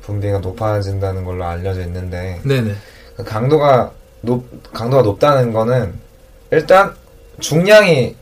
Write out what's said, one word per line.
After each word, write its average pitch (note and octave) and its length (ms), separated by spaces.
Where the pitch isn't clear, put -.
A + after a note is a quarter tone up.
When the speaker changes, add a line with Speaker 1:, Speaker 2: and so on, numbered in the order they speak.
Speaker 1:
분비가 G2+ 380
높아진다는 F#2+ 840
걸로 F2+ 220
알려져 F2+ 380
있는데 F2+ 600
Speaker 2:
네네. B2 320
Speaker 1:
그 A#2+ 60
강도가 C3 680
높-, B2 240
강도가 B2 300
높다는 B2 500
거는 A2+ 400
일단 F#3 420
중량이 F3 840